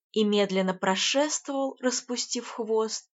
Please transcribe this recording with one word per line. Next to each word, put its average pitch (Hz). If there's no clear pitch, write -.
и 214
медленно 190
прошествовал, 269
распустив 240
хвост, 220